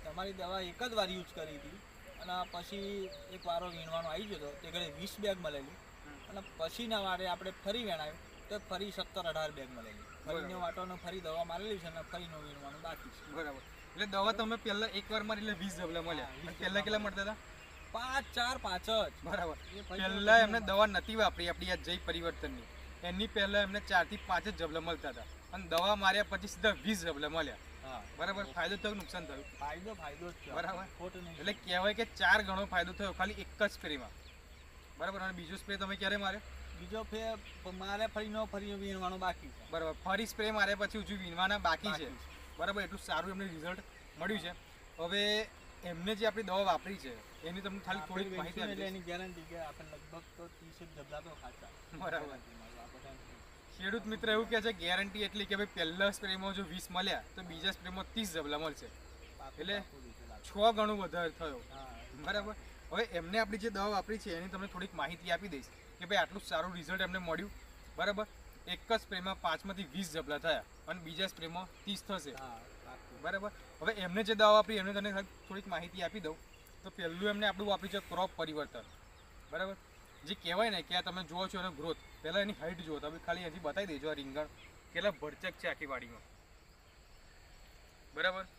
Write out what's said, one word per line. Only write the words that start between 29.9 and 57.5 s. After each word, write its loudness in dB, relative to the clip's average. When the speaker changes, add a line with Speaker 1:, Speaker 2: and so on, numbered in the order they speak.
Speaker 1:
ફાયદો -8
જ -12
થયો. -6
Speaker 2:
બરાબર. -2
Speaker 1:
ખોટું -6
નહીં. -10
Speaker 2:
એટલે 0
કહેવાય 4
કે 2
ચાર 8
ગણો 2
ફાયદો 2
થયો -2
ખાલી 0
એક 0
જ 6
સ્પ્રેમાં. -4
બરાબર. -2
અને 0
બીજો -6
સ્પ્રે -4
તમે 0
ક્યારે 2
માર્યો? 0
Speaker 1:
બીજો -4
ફે-, -4
મારે 0
ફરી -2
નો 0
ફરી -4
વીણવાનો -2
બાકી 0
છે. -12
Speaker 2:
બરાબર. 0
ફરી 2
સ્પ્રે 0
માર્યા 6
પછી 0
હજુ -4
વીણવાના 2
બાકી 4
છે. 2
Speaker 1:
બાકી -2
છે. -12
Speaker 2:
બરાબર. 2
એટલું -2
સારું 0
એમને -2
રિઝલ્ટ -4
મળ્યું 2
છે. -4
હવે 4
એમને 0
જે 2
આપણી 4
દવા 4
વાપરી 4
છે -10
એની -4
તમને -4
ખાલી -2
Speaker 1:
આપણે -6
Speaker 2:
થોડીક 0
માહિતી -2
Speaker 1:
વેચીને -4
Speaker 2:
આપી -2
Speaker 1:
એટલે -4
Speaker 2:
દઈશ. -4
Speaker 1:
એની -6
ગેરંટી -8
કે -10
આપણે -8
લગભગ -12
તો -12
ત્રીસ -16
એક -12
જબલા -10
તો -12
ખાચા. -14
Speaker 2:
બરાબર. -2
Speaker 1:
ગેરંટી -12
મળે. -14
આપણે -14
Speaker 2:
ખેડૂત 0
મિત્ર 0
એવું 6
કહે 6
છે 2
ગેરંટી 0
એટલી 0
કે 0
ભાઈ 2
પહેલા 2
સ્પ્રેમાં -2
જો -2
વીસ -6
મળ્યા 2
તો -8
બીજા -2